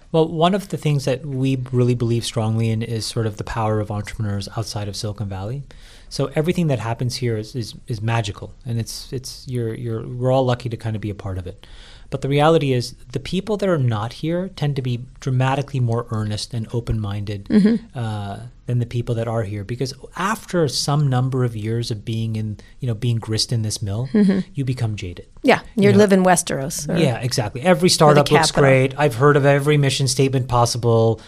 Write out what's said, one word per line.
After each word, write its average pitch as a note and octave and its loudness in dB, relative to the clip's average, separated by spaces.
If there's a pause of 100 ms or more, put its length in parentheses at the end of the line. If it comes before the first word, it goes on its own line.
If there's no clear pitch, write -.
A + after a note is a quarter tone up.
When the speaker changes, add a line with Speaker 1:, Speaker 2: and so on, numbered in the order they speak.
(120)
Speaker 1:
well, D#3+ 4
one E3+ 2
of G3 -4
the E3 -4
things D3 0
that C3 -2
we C3+ 0 (140)
really B2 4
believe A#2 0
strongly A2+ 0
in A2 -2
is A2+ -4
sort A#2 -4
of G#2+ -4
the - -8
power A2 -2
of G#2 -6
entrepreneurs G2+ -6
outside G#2+ -6
of F#2+ -10
Silicon G#2 -8
Valley. G2+ -8 (460)
So - -4
everything E3+ 0
that C3+ 0
happens A#2 -4
here A#2 -2
is, G#2+ -8
is, A2+ -8 (120)
is A2 -6
magical, A2 -4 (140)
and A#2 -4
it's, - -10
it's, - -12
you're, A#2+ -4
you're, A#2 -6
we're B2+ -2
all C3+ 4
lucky B2 -2
to A2+ -6
kind A2 -6
of G2+ -6
be G#2 -4
a G2 -8
part F#2+ -8
of F2+ -10
it. - -16 (460)
But C3+ -6
the C3+ -4
reality C#3+ 4
is B2 -2 (160)
the - -4
people G3 -4
that G3+ 0
are F3 2
not A#2 -2
here F3 -4
tend D3 -2
to C3 -4
be B2 -4 (180)
dramatically C3 0
more A#2 0
earnest G#2+ -4
and A2 -6
open-minded, G#2 -4
Speaker 2:
Mm-hmm. G#3+ 4 (200)
Speaker 1:
uh, G#2 -6 (300)
than A#2+ 0
the A#2 -2
people A#2+ -4
that A2+ -2
are A2+ -2
here. G2+ -6
Because B2+ -6 (220)
after F3+ 0
some C#3+ 0
number B2+ 2
of A2+ -2
years A2+ -4
of G2+ -6
being A2+ -2
in, G#2+ -4 (240)
you C3+ -4
know, A#2 -2
being A#2 0
grist A2 -2
in A2+ 0
this G#2+ -4
mill, A2 -4
Speaker 2:
Mm-hmm. G3 4 (140)
Speaker 1:
you C#3 -4
become A#2+ -2
jaded. F2+ -10 (180)
Speaker 2:
Yeah, A3+ 4 (160)
Speaker 1:
You G3 4
Speaker 2:
you're G3+ 8
Speaker 1:
know? G3 8
Speaker 2:
living G3 6
Westeros D#3+ 0
or F3 -2
Speaker 1:
Yeah, C3 2
exactly. A#2+ -4
Every E3+ 4
Speaker 2:
or F3 6
the - 4
Speaker 1:
startup D3 6
looks D#3 6
Speaker 2:
capital. D3+ 2
Speaker 1:
great. C3+ 4
I've D3 2
heard C#3+ 6
of C3+ 4
every C#3+ 4
mission C#3 2
statement C3 2
possible. A#2 4